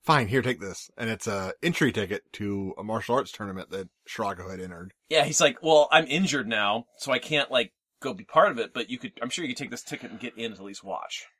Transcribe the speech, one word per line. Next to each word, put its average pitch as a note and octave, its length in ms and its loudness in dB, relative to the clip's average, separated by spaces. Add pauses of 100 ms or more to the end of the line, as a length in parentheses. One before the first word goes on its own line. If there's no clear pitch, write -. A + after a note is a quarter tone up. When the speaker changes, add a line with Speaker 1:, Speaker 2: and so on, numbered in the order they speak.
Speaker 1:
"Fine, C#3 260 4
here, B2 140 2
take B2 180 -2
this." - 380 -12
And A#2 100 -4
it's A2 200 -6
a G2 340 -4
entry D#3 300 2
ticket G2+ 320 -4 (100)
to G2+ 420 -4
a - 60 -12
martial A2 320 -2
arts C3 160 0
tournament F#2+ 400 -10
that F#2+ 180 -8 (200)
Shirako F#2+ 420 -6
had F#2 100 -10
entered. F2+ 320 -12 (160)
Speaker 2:
Yeah, D3+ 160 4
he's D#3 160 0
like, D3+ 220 4
"Well, D#3 300 8
I'm D#3+ 160 6
injured C#3+ 400 2
now, G#2+ 380 0 (120)
so - 140 -2
I B2 80 2
can't, D3 320 0
like, A#2+ 200 2 (280)
go C3 120 -4
be F#2 120 -12
part F#3+ 260 6
of C3 80 -6
it, A2 160 -4
but A#2+ 160 -4
you B2 80 -4
could, A2+ 140 -10 (100)
I'm B2 80 -4
sure F3 140 -4
you B2+ 100 -6
could - 80 -8
take A2 80 -10
this A#2+ 140 -10
ticket - 260 -10
and A2 80 -14
get B2 180 -10
in A2+ 160 -6
to F#2+ 60 -16
at G2 60 -16
least G2+ 180 -14
watch." - 440 -8 (140)